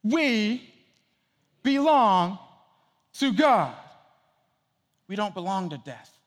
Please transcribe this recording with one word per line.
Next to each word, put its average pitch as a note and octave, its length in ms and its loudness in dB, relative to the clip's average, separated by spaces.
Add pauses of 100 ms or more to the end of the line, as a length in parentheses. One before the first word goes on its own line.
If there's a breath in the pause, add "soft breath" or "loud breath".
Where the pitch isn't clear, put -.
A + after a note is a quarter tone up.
We A#3+ 680 -2 (880)
belong A#3+ 760 2 (800)
to C4+ 140 0
God. G3 420 2 (1300)
We G3 80 -8
don't G#3 160 -4
belong F#3 380 -6
to D3 60 -12
death. - 340 -18 (160)